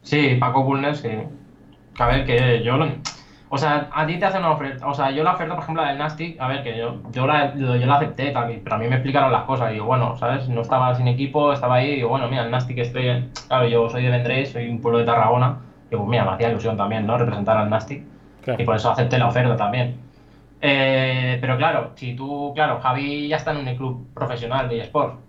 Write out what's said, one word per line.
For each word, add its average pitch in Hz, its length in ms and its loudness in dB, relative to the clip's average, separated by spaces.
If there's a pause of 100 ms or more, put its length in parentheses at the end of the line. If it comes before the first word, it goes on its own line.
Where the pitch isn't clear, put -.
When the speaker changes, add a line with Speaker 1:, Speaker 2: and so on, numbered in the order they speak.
Speaker 1:
Sí, 143 380 2
Paco 131 240 2
Bulnes, 135 360 0
sí. 117 100 -6 (840)
Que 123 80 0
a 120 40 4
ver, 131 180 2
que 120 380 4
yo 123 140 2
lo... 156 100 2 (640)
o 143 80 -2
sea, 147 340 0
a 156 140 0
ti 175 120 -2
te 190 80 0
hacen 190 160 2
una 165 100 2
oferta, 139 360 -4
o 143 60 -2
sea, 135 180 0
yo 147 120 0
la 175 100 4
oferta, 165 220 -4
por - 80 -6
ejemplo, 160 200 -2
la 143 60 0
del 139 80 -2
Nastic, 156 420 -6
a 131 80 -4
ver, 135 160 -4
que 113 140 -6
yo, 117 240 -6 (100)
yo 127 160 0
la, 143 280 2
yo 131 200 0
la 127 200 4
acepté, 143 360 0
tal, 117 320 -4
pero 110 120 -2
a 107 40 -2
mí 113 80 -2
me 131 80 0
explicaron 131 360 2
las 113 120 2
cosas, 123 280 -2
y - 20 -4
digo, 107 140 -6
bueno, 123 300 0
¿sabes? 127 300 -2
No 117 140 -2
estaba 127 340 2
sin 123 140 2
equipo, 139 420 2
estaba 127 240 2
ahí, 131 160 4
y 143 60 -2
digo, 117 120 0
"Bueno, 127 200 0
mira, 127 160 0
el 117 60 -4
Nastic 127 260 -2
estoy 123 320 -2
en", 123 220 0 (180)
claro, 127 180 4
yo 117 220 4
soy 123 140 -2
de 127 80 4
Vendrell, 123 360 0
soy 117 220 -6
un 117 100 -4
pueblo 117 200 2
de 117 60 2
Tarragona, 120 520 4 (300)
y - 20 -20
digo, 104 160 -2
"Mira, 110 180 2
me 95 80 0
hacía 117 180 0
ilusión 107 280 -2
también, 104 280 -2
¿no? 117 120 0
Representar 110 400 2
al 104 120 0
Nastic", 110 340 -2 (400)
Speaker 2:
Claro. 120 180 -2
Speaker 1:
y 117 40 0
por 110 100 2
eso 110 160 0
acepté 123 260 2
la 123 100 4
oferta 120 300 2
también. 113 400 0 (640)
Eh, 131 800 2
pero 127 160 0
claro, 147 380 0
si 123 200 -8
tú, 139 400 -6
claro, 147 240 0
Javi 143 480 -2
ya 156 100 -2
está 156 140 -4
en 143 160 -4
un 123 80 -4
club 127 380 -6
profesional 123 560 -4
de 117 120 -2
eSport. - 340 -2 (140)